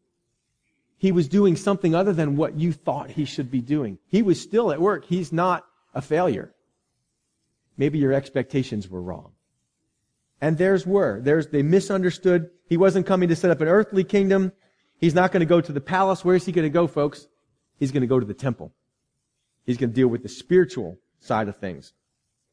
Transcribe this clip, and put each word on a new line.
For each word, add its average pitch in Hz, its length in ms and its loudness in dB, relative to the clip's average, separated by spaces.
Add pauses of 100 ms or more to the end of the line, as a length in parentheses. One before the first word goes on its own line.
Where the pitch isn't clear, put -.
(960)
he 190 140 0
was 170 160 2
doing 190 280 4
something 180 380 0
other 190 200 2
than 147 220 0
what 151 220 -2
you 165 160 0
thought 147 380 -6
he 151 140 -4
should 131 260 -8
be 131 100 -2
doing. 120 460 -4
He 214 160 2
was 180 180 0
still 214 300 -2
at 147 100 -4
work. 185 240 0
He's 175 260 -4
not 175 340 -2 (280)
a 135 80 -8
failure. 151 520 -2 (1200)
Maybe 143 220 0
your 135 140 2
expectations 127 760 -4
were 92 120 -10
wrong. 87 300 -12 (1120)
And 156 160 -2
theirs 185 280 2
were. 165 360 0
Theirs, 147 260 0
they 143 160 -2
misunderstood. 180 880 0 (180)
He 170 100 0
wasn't 190 280 4
coming 185 240 2
to 165 60 2
set 170 160 2
up 156 100 0
an 156 60 0
earthly 196 360 2
kingdom. 196 480 0 (480)
He's 160 160 2
not 185 160 2
gonna 170 140 2
go 170 160 4
to - 100 -4
the 139 100 -6
palace. 190 440 -2
Where 185 100 4
is 175 100 0
he 196 60 -6
gonna 160 180 0
go, 170 180 2
folks? - 400 -4 (520)
He's 135 120 -2
gonna 131 160 0
go 131 120 2
to 113 60 -2
the 101 80 -8
temple. 110 400 -8 (880)
He's 123 140 -2
gonna 120 160 -2
deal 127 140 4
with 120 160 -4
the 101 60 -12
spiritual 170 680 0 (200)
side 110 280 -4
of 101 100 -10
things. 85 360 -12 (600)